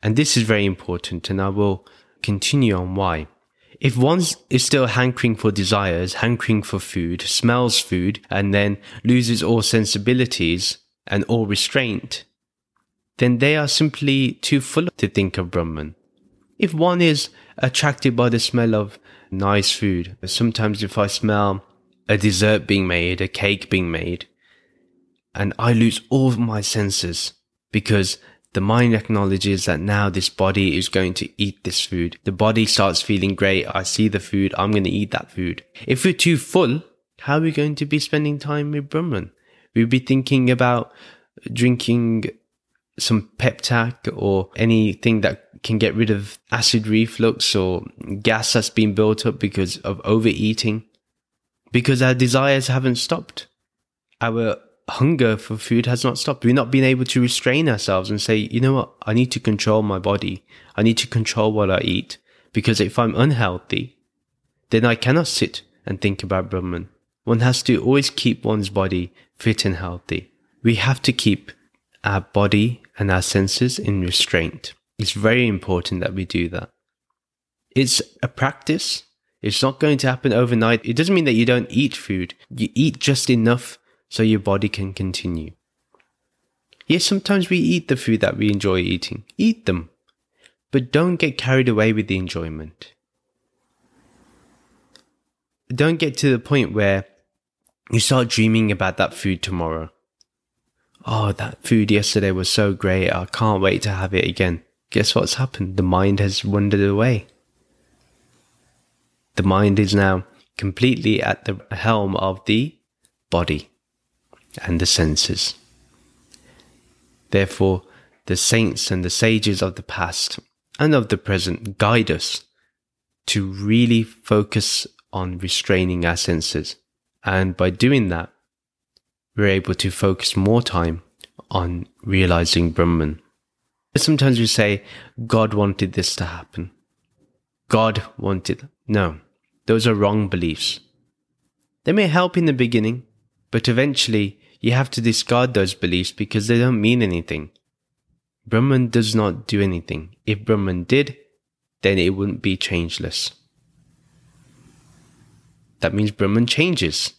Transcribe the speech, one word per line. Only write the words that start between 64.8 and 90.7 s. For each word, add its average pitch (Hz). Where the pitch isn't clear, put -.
I 117
cannot 135
sit -
and 98
think 98
about 92
Brahman. 90
One 117
has 123
to 120
always 139
keep -
one's 107
body 92
fit -
and 95
healthy. 87
We 117
have 117
to 147
keep -
our 98
body 104
and 101
our 92
senses 101
in 101
restraint. -
It's 101
very 117
important 92
that 92
we 92
do 87
that. 87
It's 131
a 123
practice. -
It's 104
not 135
going 147
to 139
happen 127
overnight. 117
It 117
doesn't 165
mean 170
that 131
you 117
don't 123
eat -
food. 92
You 120
eat 147
just 135
enough 120
so -
your 110
body 98
can 95
continue. 87
Yes, 175
sometimes 196
we 180
eat 170
the 131
food 113
that -
we 107
enjoy 98
eating. 92
Eat 220
them. 87